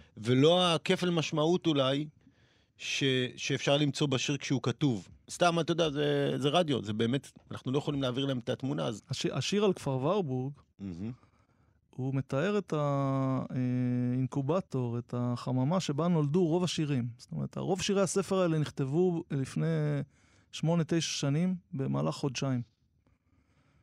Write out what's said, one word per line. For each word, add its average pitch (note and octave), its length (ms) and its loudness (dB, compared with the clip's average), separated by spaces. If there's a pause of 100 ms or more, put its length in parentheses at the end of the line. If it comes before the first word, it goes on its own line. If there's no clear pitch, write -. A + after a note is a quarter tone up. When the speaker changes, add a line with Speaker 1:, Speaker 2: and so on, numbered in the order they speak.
(160)
Speaker 1:
ולא D3+ 580 4
הכפל F3+ 360 0
משמעות E3 560 0
אולי, C#3+ 400 2 (720)
ש-, - 280 -4 (320)
שאפשר C#3+ 400 0
למצוא D3+ 300 0
בשיר C3+ 300 0
כשהוא C3+ 260 -2
כתוב. B2 460 0 (220)
סתם, E3+ 300 2
אתה D#3+ 120 0
יודע, E3 180 0
זה, C#3+ 480 0
זה C3 100 0
רדיו, C#3+ 360 2
זה G#2+ 80 -4
באמת, A#2 400 -2 (180)
אנחנו G#2+ 220 -6
לא C#3 60 0
יכולים C#3+ 240 -2
להעביר C3 240 -2
להם C3+ 120 -2
את A2+ 100 -6
התמונה, C#3+ 380 -2
אז A2 240 -6
Speaker 2:
הש-, - 160 -4
השיר G3 380 -2
על G3 80 4
כפר - 240 -6
ורבורג, C#3 560 -2 (260)
Speaker 1:
מהמם. G2 340 -8 (840)
Speaker 2:
הוא C3 180 -4
מתאר C#3+ 440 0
את - 180 -6
האינקובטור, C3 2250 0
את A#2+ 180 -8
החממה B2+ 640 0
שבה D#3+ 280 0
נולדו E3 380 2
רוב F3 180 2
השירים. C#3+ 440 -2 (100)
זאת - 140 -20
אומרת, C#3 260 -6
רוב D#3+ 240 -2
שירי G3 200 2
הספר F#3+ 380 0
האלה E3 180 2
נכתבו D#3 720 0
לפני D3 360 -2 (840)
שמונה, E3 320 2
תשע E3 160 2
שנים, D#3+ 560 0 (160)
במהלך C#3 420 -2
חודשיים. C3 480 -2 (1200)